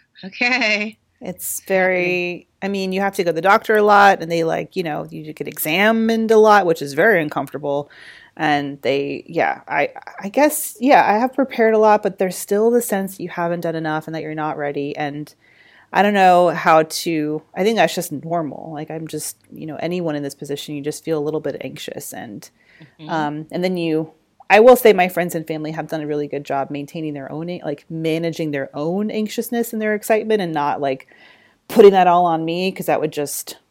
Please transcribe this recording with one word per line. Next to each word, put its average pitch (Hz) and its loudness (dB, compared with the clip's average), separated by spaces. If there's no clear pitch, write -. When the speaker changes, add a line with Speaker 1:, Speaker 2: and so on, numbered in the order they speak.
Speaker 1:
Okay." 214 -4
Speaker 2:
It's - -10
very, 180 -2
I 196 -6
mean, 190 -4
you 190 -2
have 196 -2
to 190 -2
go 170 0
to 160 0
the 160 -2
doctor 208 4
a 208 4
lot, 202 6
and 165 -8
they, 165 0
like, 160 -4
you 185 -4
know, 156 -6
you 156 -14
get 147 -10
examined 220 0
a 226 6
lot, 208 8
which 165 0
is 139 -8
very 170 4
uncomfortable. 143 -6
And 143 -2
they, 139 -2
yeah, 139 -2
I, - -4
I 196 -10
guess, 294 0
yeah, 233 6
I 208 4
have 254 0
prepared 226 2
a 220 4
lot, 214 4
but 190 -4
there's 185 -2
still 214 0
the 240 2
sense 196 -4
that - -12
you 170 -8
haven't 175 -4
done 165 -4
enough 156 -4
and 160 -10
that 160 -8
you're 156 -8
not 151 -6
ready. 143 -6
And 147 -10
I 180 2
don't 208 4
know 180 6
how 160 4
to, 156 -4
I 185 -2
think 220 0
that's 165 2
just 175 -6
normal. 160 -8
Like, 151 -12
I'm 160 -10
just, - -10
you - -14
know, 156 -12
anyone 170 -4
in 147 -6
this 139 -8
position, 143 -10
you 143 -10
just 147 -8
feel 160 -4
a 147 -4
little 151 -4
bit 143 -6
anxious. - -12
And, - -14
Speaker 1:
Mm-hmm. 156 -20
Speaker 2:
um, 156 -4
and 180 -4
then 185 -2
you, 160 -2
I 202 8
will 247 10
say 226 6
my 185 4
friends 175 -4
and 160 -6
family 156 -8
have 156 -10
done 156 -8
a 147 -8
really 147 -4
good 143 -8
job 135 -4
maintaining 147 -10
their 139 -12
own, 160 -8
like, 147 -8
managing 160 -4
their 135 -6
own 180 -4
anxiousness 226 -4
and 220 -6
their 214 -2
excitement 214 0
and 170 -4
not, 147 -2
like, 135 -4
putting 208 10
that 185 6
all 180 4
on 160 0
me, 175 -2
'cause 180 -10
that 151 0
would 151 -4
just, - -8